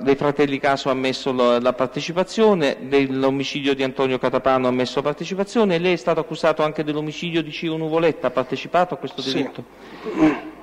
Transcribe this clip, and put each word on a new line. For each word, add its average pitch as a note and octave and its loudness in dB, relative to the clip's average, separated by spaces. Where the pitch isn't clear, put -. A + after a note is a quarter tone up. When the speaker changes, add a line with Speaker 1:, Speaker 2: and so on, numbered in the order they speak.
Speaker 1:
dei C3+ 4
fratelli C#3+ 2
Caso C#3 0
ha - 4
ammesso C3 -2
la, B2 4
la B2 2
partecipazione, E3+ 0
dell'omicidio C3+ 0
di C3+ -2
Antonio C3 0
Catapano B2+ 2
ha B2+ 2
ammesso B2+ 0
partecipazione, F#3 0
lei F3 0
è E3 0
stato E3 -2
accusato D#3 0
anche D3+ -2
dell'omicidio D3+ -4
di D3 -8
Ciro D#3+ -6
Nuvoletta, D#3+ 0
ha - -2
partecipato C#3 -2
a - -4
questo - -10
Speaker 2:
Sì. C3 -4
Speaker 1:
delitto? B2+ -4